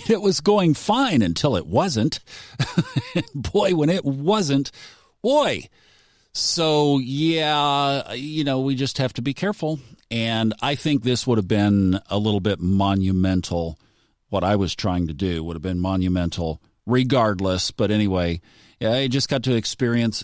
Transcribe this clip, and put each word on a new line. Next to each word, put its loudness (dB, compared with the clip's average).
it 2
was 2
going 4
fine 2
until 0
it -4
wasn't. 0
<laughs> -6
Boy, 0
when 2
it 0
wasn't, 0
boy. 0
So, 2
yeah, 0
you -4
know, 0
we 0
just -4
have 0
to -8
be -4
careful. -4
And 0
I 0
think 0
this 0
would 2
have -2
been 4
a -2
little 2
bit 0
monumental. 0
What -2
I 2
was 0
trying -2
to -6
do -4
would -8
have -10
been -2
monumental -2
regardless. 0
But -2
anyway, 0
yeah, 0
I 0
just -2
got -2
to 0
experience -2